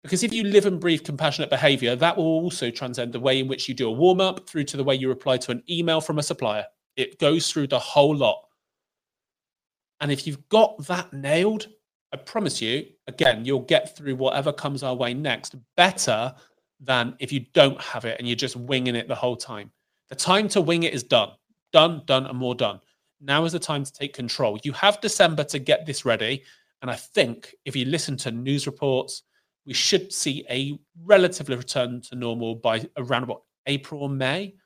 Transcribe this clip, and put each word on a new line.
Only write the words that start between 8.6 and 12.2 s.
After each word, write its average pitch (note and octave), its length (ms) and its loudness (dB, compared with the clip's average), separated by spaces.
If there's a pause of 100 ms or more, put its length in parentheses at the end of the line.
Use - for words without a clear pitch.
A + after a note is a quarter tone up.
And D3 100 -4
if C#3 160 -2
you've C#3+ 220 -8
got G#3+ 380 6
that F3+ 260 -6
nailed, E3 560 0 (460)
I - 40 -10
promise - 440 -4